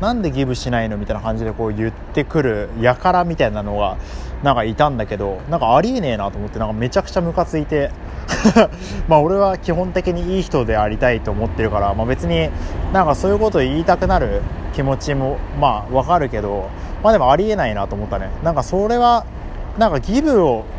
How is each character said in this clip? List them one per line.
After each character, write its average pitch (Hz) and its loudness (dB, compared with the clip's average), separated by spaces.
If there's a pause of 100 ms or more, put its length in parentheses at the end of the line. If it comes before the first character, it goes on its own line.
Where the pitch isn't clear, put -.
な 208 0
ん 240 -2
で 170 0
ギ 135 0
ブ 127 0
し 123 -4
な 117 0
い 113 -2
の？」 107 -4
み 104 -6
た 110 -2
い - -6
な 104 -8
感 110 -2
じ 113 -2
で 110 -2
こ 113 -2
う、 107 -2
言 110 0
っ - -6
て - -2
く 156 0
る 107 0 (140)
輩 175 4
み 170 -4
た 143 2
い 107 0
な 107 -4
の 104 -4
が、 101 0 (460)
な 139 4
ん - 4
か 117 0
い 110 -2
た 147 2
ん 131 -4
だ 107 -2
け 104 -4
ど、 98 -4 (100)
な 156 0
ん 156 0
か 117 4
あ 143 6
り 240 0
え 247 -2
ね 143 -2
え 113 -2
な 98 -4
と - -8
思 101 -6
っ - -12
て、 - -8
な 110 -2
ん - -2
か 107 -4
め 120 -2
ち - 2
ゃ 190 2
く - -6
ち - -4
ゃ 185 0
ム 170 -2
カ 165 0
つ 165 -4
い 151 -2
て。 143 0 (560)
<laughs> - 2
ま 156 6
あ、 151 8
俺 170 2
は 196 2
基 180 -2
本 180 -2
的 180 -2
に 175 -2
い 190 0
い - 0
人 139 0
で 110 0
あ 107 2
り 110 -4
た 127 4
い 113 0
と 110 -4
思 104 -2
っ - 0
て 95 -4
る 110 2
か 104 0
ら、 101 0
ま 110 -2
あ、 113 -2
別 131 -2
に、 165 0 (420)
な 190 4
ん - 0
か 147 4
そ 185 0
う 196 4
い 208 2
う - 2
こ 214 2
と 185 2
言 135 2
い 165 -2
た 180 4
く 185 -2
な 185 4
る 101 0 (320)
気 143 -2
持 135 0
ち 143 -4
も、 135 -2 (240)
ま 110 2
あ、 127 0
わ 131 4
か 170 4
る 139 -2
け 113 -4
ど、 101 -2 (340)
ま 214 4
あ、 - 6
で 214 6
も 131 4
あ 143 6
り 208 2
え 214 0
な 151 0
い 107 -2
な 98 -2
と 104 -6
思 104 -6
っ - -6
た 98 -4
ね。 95 -6 (120)
な 160 0
ん 165 0
か 139 0
そ 190 0
れ 240 0
は、 240 4 (540)
な 220 4
ん - -4
か 143 0
ギ 233 0
ブ 269 4
を 117 2 (140)